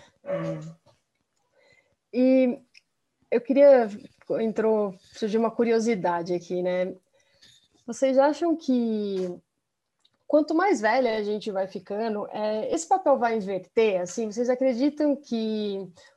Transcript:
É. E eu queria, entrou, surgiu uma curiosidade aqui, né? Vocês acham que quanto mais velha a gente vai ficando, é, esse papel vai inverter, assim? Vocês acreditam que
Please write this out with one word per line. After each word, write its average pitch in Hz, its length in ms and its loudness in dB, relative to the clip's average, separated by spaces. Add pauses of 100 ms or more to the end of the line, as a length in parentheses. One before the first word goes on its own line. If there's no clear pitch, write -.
(240)
É. 165 360 -6 (1500)
E 254 480 4 (680)
eu 233 100 0
queria, 269 480 6 (540)
entrou, 214 540 0 (180)
surgiu 220 260 -2
uma 226 120 0
curiosidade 214 840 0
aqui, 180 300 -4
né? 180 320 -2 (920)
Vocês 254 320 0
acham 302 380 2
que 208 840 -2 (960)
quanto 311 220 2
mais 349 260 2
velha 220 340 2
a 220 60 -2
gente 208 300 -4
vai 190 160 -4
ficando, 208 640 -6
é, 214 420 -4
esse - 140 -4
papel 370 320 2
vai 233 180 0
inverter, 196 640 -2
assim? 214 300 -6
Vocês 233 180 -2
acreditam 269 680 0
que 214 720 -4 (300)